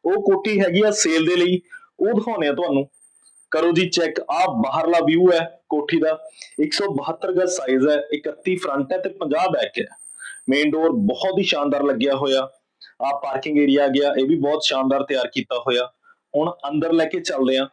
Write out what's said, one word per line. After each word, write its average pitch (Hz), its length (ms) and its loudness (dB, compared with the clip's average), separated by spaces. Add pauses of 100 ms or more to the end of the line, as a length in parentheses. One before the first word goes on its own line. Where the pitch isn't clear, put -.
ਉਹ - 180 0
ਕੋਠੀ 196 380 2
ਹੈਗੀ 190 260 2
ਆ 208 40 4
ਸੇਲ 160 360 0
ਦੇ 180 100 2
ਲਈ, 180 240 2 (400)
ਉਹ 220 140 2
ਦਿਖਾਉਂਦੇ 208 340 -2
ਆ 143 40 0
ਤੁਹਾਨੂੰ। 143 360 -2 (640)
ਕਰੋ 165 220 2
ਜੀ 175 160 2
ਚੈੱਕ, 165 320 -2
ਆਹ 170 280 0
ਬਾਹਰਲਾ 160 500 0
ਵਿਊ 175 340 6
ਹੈ 165 360 0
ਕੋਠੀ 151 320 0
ਦਾ। 160 180 0 (420)
ਇੱਕ 151 120 0
ਸੌ 202 120 -2 (100)
ਬਹੱਤਰ 165 380 -6
ਗਜ਼ 180 180 2
ਸਾਈਜ਼ 131 380 0
ਹੈ, 147 140 2 (120)
ਇਕੱਤੀ 151 420 -4
ਫਰੰਟ 143 360 -4
ਹੈ 185 60 -2
ਤੇ 185 100 -6
ਪੰਜਾਹ 160 400 -2
ਬੈਕ 123 320 -2
ਹੈ। - 60 -6 (640)
ਮੇਨ 147 220 2
ਡੋਰ 160 200 2
ਬਹੁਤ 131 480 0
ਹੀ 202 40 2
ਸ਼ਾਨਦਾਰ 143 400 0
ਲੱਗਿਆ 135 320 0
ਹੋਇਆ। 135 260 0 (600)
ਆਹ 139 220 -2
ਪਾਰਕਿੰਗ 143 360 -2
ਏਰੀਆ 143 260 4
ਆ 139 40 2
ਗਿਆ, 139 320 2
ਇਹ 135 60 2
ਵੀ 156 120 2
ਬਹੁਤ 147 240 0
ਸ਼ਾਨਦਾਰ 135 400 0
ਤਿਆਰ 131 320 -2
ਕੀਤਾ 123 240 -4
ਹੋਇਆ। 123 340 -2 (440)
ਹੁਣ 160 140 0
ਅੰਦਰ 151 420 -4
ਲੈ 160 120 2
ਕੇ 165 160 -4
ਚੱਲਦੇ 135 360 0
ਆ। 135 160 0